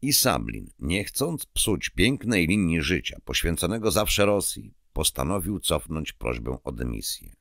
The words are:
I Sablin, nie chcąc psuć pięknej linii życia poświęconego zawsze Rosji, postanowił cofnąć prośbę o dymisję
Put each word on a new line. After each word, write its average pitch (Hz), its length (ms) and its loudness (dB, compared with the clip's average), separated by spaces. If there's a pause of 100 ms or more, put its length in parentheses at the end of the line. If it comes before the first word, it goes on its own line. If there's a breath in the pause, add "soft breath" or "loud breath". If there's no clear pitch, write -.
I 139 100 0
Sablin, 57 640 2
nie 90 260 0
chcąc 156 420 -4
psuć - 440 0
pięknej 107 560 2
linii 85 360 2
życia 76 420 0
poświęconego 98 640 0
zawsze 101 360 4
Rosji, 104 480 0 (180)
postanowił 87 680 -2
cofnąć 80 520 -2
prośbę 60 520 -4
o 65 80 -6
dymisję 57 680 -6